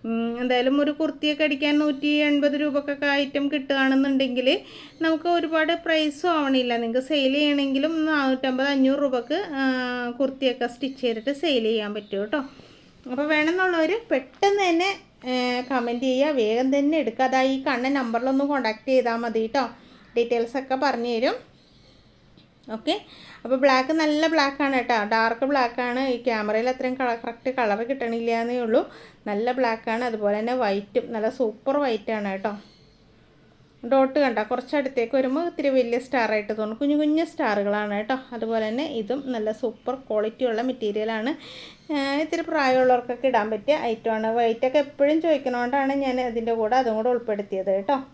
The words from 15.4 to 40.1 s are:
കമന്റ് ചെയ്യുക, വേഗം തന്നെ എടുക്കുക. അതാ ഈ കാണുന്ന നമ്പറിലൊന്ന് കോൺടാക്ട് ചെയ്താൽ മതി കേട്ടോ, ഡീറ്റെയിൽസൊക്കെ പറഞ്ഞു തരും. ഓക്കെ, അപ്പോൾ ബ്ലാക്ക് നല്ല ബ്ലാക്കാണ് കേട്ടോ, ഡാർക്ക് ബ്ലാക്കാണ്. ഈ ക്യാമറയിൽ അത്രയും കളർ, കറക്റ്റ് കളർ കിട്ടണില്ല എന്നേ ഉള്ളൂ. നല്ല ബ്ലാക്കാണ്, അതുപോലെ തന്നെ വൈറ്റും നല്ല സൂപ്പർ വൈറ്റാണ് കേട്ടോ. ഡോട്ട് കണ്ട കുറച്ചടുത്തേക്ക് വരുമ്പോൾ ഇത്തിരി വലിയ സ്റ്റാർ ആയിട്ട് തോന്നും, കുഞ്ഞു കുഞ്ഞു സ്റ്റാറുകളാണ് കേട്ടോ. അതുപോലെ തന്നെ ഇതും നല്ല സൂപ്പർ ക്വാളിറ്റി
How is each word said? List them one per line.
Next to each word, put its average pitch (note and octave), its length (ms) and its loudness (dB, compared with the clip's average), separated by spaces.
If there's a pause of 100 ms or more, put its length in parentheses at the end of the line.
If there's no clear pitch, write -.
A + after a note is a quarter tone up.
കമന്റ് A#3+ 400 -2
ചെയ്യുക, C4+ 280 2
വേഗം A#3 380 2
തന്നെ C#4+ 260 2
എടുക്കുക. A3+ 280 0
അതാ C4 100 2 (140)
ഈ - 20 -2 (100)
കാണുന്ന C4 320 0
നമ്പറിലൊന്ന് C4 540 0
കോൺടാക്ട് A3+ 400 -2
ചെയ്താൽ A#3 320 2
മതി A3+ 220 -2
കേട്ടോ, B3+ 180 0 (520)
ഡീറ്റെയിൽസൊക്കെ A#3+ 680 -2
പറഞ്ഞു A#3+ 300 0
തരും. D4+ 200 0 (1300)
ഓക്കെ, A3+ 260 -2 (500)
അപ്പോൾ C4 180 0
ബ്ലാക്ക് C4 300 4
നല്ല D#4 340 2
ബ്ലാക്കാണ് C#4 500 2
കേട്ടോ, A#3+ 220 2 (140)
ഡാർക്ക് A3+ 380 2
ബ്ലാക്കാണ്. B3 520 0 (100)
ഈ - 20 0 (120)
ക്യാമറയിൽ A3 440 0
അത്രയും B3+ 300 -4
കളർ, A#3+ 220 0
കറക്റ്റ് A#3+ 340 -6
കളർ G#3+ 320 2
കിട്ടണില്ല A#3 420 -2 (120)
എന്നേ A#3+ 120 -2 (120)
ഉള്ളൂ. A#3 140 4 (460)
നല്ല G#3+ 320 -2
ബ്ലാക്കാണ്, A3+ 520 -2
അതുപോലെ G#3 280 0
തന്നെ A3+ 240 -2
വൈറ്റും G3+ 520 -2
നല്ല A3 160 0 (100)
സൂപ്പർ B3 440 -2
വൈറ്റാണ് G#3+ 480 -2
കേട്ടോ. G3 200 -4 (1300)
ഡോട്ട് C4 420 2
കണ്ട A3+ 140 0 (120)
കുറച്ചടുത്തേക്ക് B3+ 680 -2
വരുമ്പോൾ C4+ 320 0
ഇത്തിരി C#4+ 280 -2
വലിയ A#3 300 2
സ്റ്റാർ A#3 280 0
ആയിട്ട് G#3 240 -2
തോന്നും, G#3+ 220 -4
കുഞ്ഞു C#4+ 200 2
കുഞ്ഞു D4+ 320 2
സ്റ്റാറുകളാണ് G#3 680 0
കേട്ടോ. A3 180 -2 (200)
അതുപോലെ A3+ 320 -2
തന്നെ B3+ 180 -2 (140)
ഇതും A#3+ 200 -4 (140)
നല്ല G#3+ 180 -2
സൂപ്പർ B3+ 440 -6 (120)
ക്വാളിറ്റി A3 420 -2